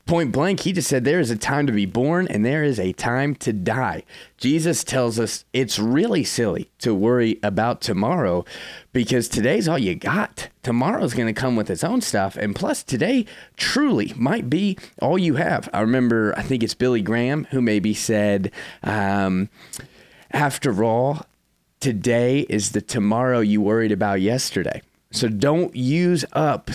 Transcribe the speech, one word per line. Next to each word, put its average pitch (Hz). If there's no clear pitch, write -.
point 170
blank, 170
he 190
just 175
said, 131
"There 143
is 123
a 113
time 143
to 131
be 104
born 147
and 104
there 147
is 139
a 92
time 135
to -
die." 104
Jesus 160
tells 120
us 113
it's 123
really 143
silly 101
to 113
worry 113
about 107
tomorrow 101
because 120
today's 151
all 160
you 95
got. -
Tomorrow's 127
gonna 113
come 123
with 104
its 92
own 220
stuff. 98
And 101
plus, 262
today 202
truly 220
might 135
be 185
all 160
you 170
have. 151
I 95
remember, 113
I 104
think 127
it's 113
Billy 123
Graham 123
who 135
maybe 107
said, 104
um, 98
"After 131
all, 123
today 123
is 104
the -
tomorrow 120
you 104
worried 110
about 101
yesterday." 101
So -
don't 139
use 151
up 143